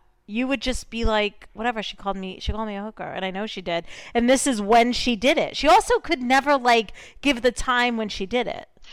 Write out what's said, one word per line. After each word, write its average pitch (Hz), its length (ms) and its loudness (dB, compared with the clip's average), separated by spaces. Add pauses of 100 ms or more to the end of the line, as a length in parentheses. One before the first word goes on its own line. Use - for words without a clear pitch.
(280)
You 233 200 -4
would 269 140 -2
just - 280 -6
be 226 140 -4
like, 208 480 0
"Whatever, 220 300 -4
she - 140 -10
called 196 200 -6
me, 190 240 -10
she - 120 -4
called 220 140 -6
me 208 100 -8
a 196 60 -8
hooker, 214 220 -12
and 185 200 -8
I 190 60 -4
know 196 160 -6
she 196 160 -10
did." 170 220 -4 (300)
And 240 160 4
this 262 160 4
is 247 160 0
when 233 300 4
she 240 220 0
did 226 240 2
it. 170 180 -4
She 277 120 2
also 427 320 6
could 302 220 -4
never, 269 340 2
like, 233 360 2 (280)
give 269 220 0
the 247 100 4
time 247 440 0
when 220 120 -2
she - 180 -6
did 233 220 -2
it. - 200 -10 (240)